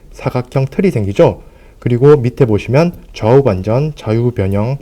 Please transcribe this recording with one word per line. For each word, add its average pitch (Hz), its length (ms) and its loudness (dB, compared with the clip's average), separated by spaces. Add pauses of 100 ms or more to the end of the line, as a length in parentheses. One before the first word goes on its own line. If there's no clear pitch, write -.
(140)
사각형 135 580 -4
틀이 185 180 0
생기죠. 107 520 0 (380)
그리고 123 360 4
밑에 123 300 0
보시면 123 480 0 (180)
좌우 127 320 2
반전, 113 520 -2
자유 117 360 -2
변형, 104 500 -2